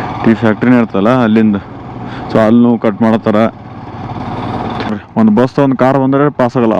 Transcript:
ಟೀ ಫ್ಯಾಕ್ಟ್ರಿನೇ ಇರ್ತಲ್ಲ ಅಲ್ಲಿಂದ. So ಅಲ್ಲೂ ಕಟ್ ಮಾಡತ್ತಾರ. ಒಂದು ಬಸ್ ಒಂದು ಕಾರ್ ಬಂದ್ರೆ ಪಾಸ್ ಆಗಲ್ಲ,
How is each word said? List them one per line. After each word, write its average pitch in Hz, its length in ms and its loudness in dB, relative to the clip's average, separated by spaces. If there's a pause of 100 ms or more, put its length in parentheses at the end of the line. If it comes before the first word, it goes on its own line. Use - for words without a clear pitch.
(240)
ಟೀ 113 80 0 (120)
ಫ್ಯಾಕ್ಟ್ರಿನೇ 120 400 2
ಇರ್ತಲ್ಲ 101 280 0 (160)
ಅಲ್ಲಿಂದ. 110 320 2 (720)
So - 60 0 (120)
ಅಲ್ಲೂ 120 220 4 (140)
ಕಟ್ 107 220 0
ಮಾಡತ್ತಾರ. 110 300 2 (1800)
ಒಂದು 110 160 4
ಬಸ್ 123 180 2 (100)
ಒಂದು 135 160 0
ಕಾರ್ 131 220 4
ಬಂದ್ರೆ 139 220 2 (140)
ಪಾಸ್ 123 200 0
ಆಗಲ್ಲ, 117 220 2